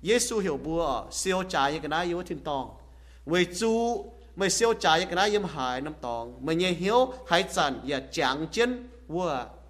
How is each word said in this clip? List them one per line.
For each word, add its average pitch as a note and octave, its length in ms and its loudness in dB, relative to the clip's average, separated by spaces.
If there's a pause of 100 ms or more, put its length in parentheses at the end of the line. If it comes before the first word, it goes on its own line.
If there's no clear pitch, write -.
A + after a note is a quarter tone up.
Giê-xu A3+ 360 2
hiểu F3+ 180 0
bữa C#3+ 540 -2
siêu F#3 320 0
trái D3+ 300 0
như D#3 60 -4
cái D3+ 100 -6
này, E3 180 0
yếu F3 160 -2
thiên E3+ 160 -8
tòng. C3+ 380 -6 (500)
Với F3 200 4 (140)
Chúa A3+ 420 2 (340)
mày F#3+ 140 2
siêu A3+ 220 4
trái F3 280 4
như F#3 60 0
cái E3+ 80 -6
này, G3+ 160 4
yếu G#3 120 2
hải C3 380 -2
năm D3+ 200 -8
tòng. B2 460 -8
Mày D#3+ 100 0
nhớ F3+ 220 2
hiếu, A#3+ 340 4 (160)
hải F3+ 220 4
sản, C#3 360 0
và C3+ 160 -2 (100)
chẳng D3 340 0
chiến A#3+ 420 0 (200)
vua. D#3 360 -2 (260)